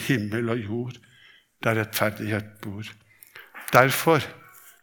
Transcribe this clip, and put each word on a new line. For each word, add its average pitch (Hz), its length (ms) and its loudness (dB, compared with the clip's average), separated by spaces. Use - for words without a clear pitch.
himmel 113 480 -2
og 120 80 -4
jord 120 380 -8
der 113 160 2
rettferdighet 104 680 -2
bor. 104 240 -10
Derfor, 131 480 6